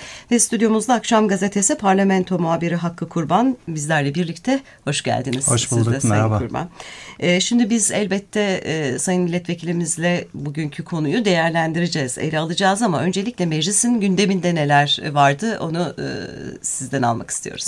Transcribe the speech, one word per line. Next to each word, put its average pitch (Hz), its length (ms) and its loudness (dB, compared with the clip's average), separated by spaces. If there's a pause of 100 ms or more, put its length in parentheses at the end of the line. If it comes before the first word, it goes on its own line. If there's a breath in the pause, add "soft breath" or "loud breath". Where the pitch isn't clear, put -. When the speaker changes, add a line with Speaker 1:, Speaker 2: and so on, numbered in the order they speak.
(320 loud breath)
Speaker 1:
Ve 240 80 4
stüdyomuzda 220 560 2
Akşam 214 340 4
Gazetesi 196 460 0
Parlamento 190 640 2
Muhabiri 165 380 0
Hakkı 170 320 -4
Kurban 196 480 2 (120)
bizlerle 147 460 0
birlikte. 180 460 -2 (240 loud breath)
Hoş 143 180 -2
geldiniz 123 460 -2
Speaker 2:
Hoş 131 120 2
Speaker 1:
siz - 100 -4
de 117 100 2
Speaker 2:
bulduk, 120 220 2
Speaker 1:
Sayın 113 120 2
Speaker 2:
merhaba. 107 240 2
Speaker 1:
Kurban. 139 300 -4 (500 loud breath)
Ee, 180 220 2
şimdi 233 300 2
biz 220 200 2
elbette, 202 500 -2
e, 160 580 -2
Sayın 180 240 0
Milletvekilimizle 170 1120 -2
bugünkü 147 500 -6
konuyu 170 400 -2
değerlendireceğiz, 165 920 0
ele 156 200 -2
alacağız 190 440 0
ama 170 180 2
öncelikle 190 460 -2
meclisin 202 540 0
gündeminde 185 540 2
neler 143 440 2 (140)
vardı 143 480 2
onu, 165 380 -2
e, - 80 -4 (560)
sizden 127 400 -4
almak 117 180 2 (100)
istiyoruz. - 380 -8